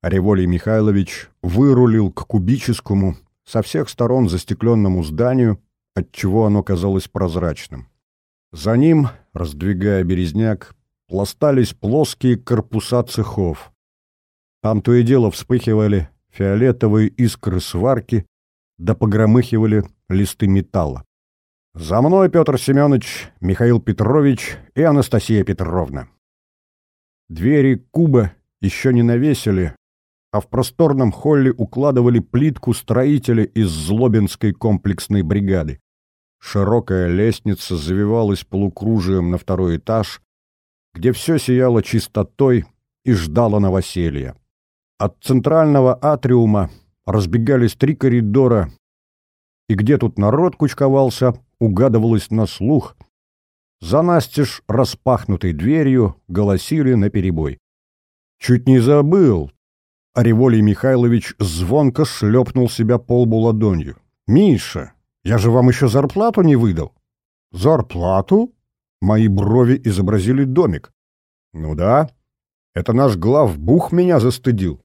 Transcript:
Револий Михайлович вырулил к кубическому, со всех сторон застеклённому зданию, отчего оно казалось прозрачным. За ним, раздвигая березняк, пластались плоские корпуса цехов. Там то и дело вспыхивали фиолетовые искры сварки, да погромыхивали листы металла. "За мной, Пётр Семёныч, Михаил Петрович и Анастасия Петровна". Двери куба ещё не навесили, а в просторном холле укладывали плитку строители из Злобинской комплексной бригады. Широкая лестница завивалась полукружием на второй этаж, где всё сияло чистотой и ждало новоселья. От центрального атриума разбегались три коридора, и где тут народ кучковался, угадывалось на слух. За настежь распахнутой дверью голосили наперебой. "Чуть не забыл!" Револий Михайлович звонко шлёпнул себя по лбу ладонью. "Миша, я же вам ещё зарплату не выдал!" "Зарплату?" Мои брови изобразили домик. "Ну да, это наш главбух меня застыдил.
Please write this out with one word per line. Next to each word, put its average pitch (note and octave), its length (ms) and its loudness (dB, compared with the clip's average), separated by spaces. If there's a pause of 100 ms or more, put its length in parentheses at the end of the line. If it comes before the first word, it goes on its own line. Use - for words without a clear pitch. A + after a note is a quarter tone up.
Револий F#2+ 440 0
Михайлович G2+ 840 -2 (120)
вырулил A2+ 720 2
к - 160 -14
кубическому, G2 880 -2 (280)
со - 180 -6
всех D3+ 280 -6
сторон A#2+ 400 0
застеклённому G2 720 -2
зданию, A#2 580 0 (340)
отчего G2 500 -2
оно G#2 180 0
казалось F#2+ 440 -2
прозрачным. E2 800 -6 (640)
За G2+ 260 -2
ним, D3+ 320 2 (240)
раздвигая F#2 680 -2
березняк, F#2 720 -4 (320)
пластались A#2+ 680 -2
плоские A#2+ 640 -2
корпуса A#2 680 -4
цехов. G2 680 -6 (920)
Там G#2+ 200 -2
то A#2+ 120 2
и B2 100 4
дело A#2 280 2
вспыхивали G#2+ 760 -2 (200)
фиолетовые G#2+ 800 0
искры G#2 500 -4
сварки, G#2 680 -4 (520)
да F2 160 -2
погромыхивали A2 880 2 (260)
листы G2 380 -2
металла. F2+ 580 -2 (680)
"За E2 280 -2
мной, F3+ 280 4
Пётр D3+ 300 0
Семёныч, C#3 680 -2 (140)
Михаил A#2 400 0
Петрович B2+ 760 0 (180)
и C3+ 60 -2
Анастасия B2 640 2
Петровна". E2 640 -6 (1200)
Двери C3 480 2 (160)
куба C3 400 2 (300)
ещё G2+ 300 -2
не A#2+ 120 4
навесили, A#2 720 0 (600)
а G2+ 60 0
в - 80 -14
просторном C3+ 640 0
холле C#3 380 0
укладывали B2 680 0
плитку B2 540 -2
строители B2 720 0
из G#2+ 260 0
Злобинской G#2 840 0
комплексной G2+ 720 -2
бригады. F2+ 580 -2 (600)
Широкая G2+ 680 -2
лестница G2 720 -2
завивалась G2+ 640 -2
полукружием F#2+ 880 -2
на F2+ 60 -2
второй F2+ 400 -2
этаж, A2 440 -4 (720)
где A2 200 -2
всё - 240 -2
сияло B2 440 0
чистотой A#2 840 -2 (400)
и B2+ 80 2
ждало G#2 460 0
новоселья. F2 760 -2 (600)
От - 240 -4
центрального C3+ 800 2
атриума A#2+ 680 2 (360)
разбегались A2+ 720 0
три A#2+ 200 -2
коридора, A#2 760 0 (960)
и A2 60 0
где A2 220 0
тут - 200 -2
народ C3 400 0
кучковался, C3+ 760 0 (260)
угадывалось A2+ 720 2
на A2 160 0
слух. - 520 -4 (840)
За F#2+ 220 0
настежь E3 680 -2
распахнутой A2 840 -2
дверью B2+ 760 0
голосили G#2 640 0
наперебой. F2+ 640 -2 (800)
"Чуть B2 300 0
не C3 120 6
забыл!" C#3+ 720 4 (640)
Револий A#2 460 4
Михайлович A#2+ 800 0
звонко A2 640 0
шлёпнул A#2+ 640 0
себя A2+ 280 -2
по B2 240 0
лбу A2+ 180 2
ладонью. G#2+ 580 0 (300)
"Миша, F3 640 2 (320)
я A2 120 0
же A2 140 2
вам B2 160 4
ещё B2+ 220 2
зарплату F#3+ 520 0
не D#3+ 140 4
выдал!" F#2 380 -2 (580)
"Зарплату?" G2 1000 0 (480)
Мои G#2+ 260 2
брови A2 560 2
изобразили G#2 640 0
домик. C3 480 -2 (600)
"Ну D#2 220 -8
да, A#2 340 0 (640)
это F2 200 -4
наш B2 240 2
главбух A2 720 0
меня F3 300 2
застыдил. G#2+ 640 -2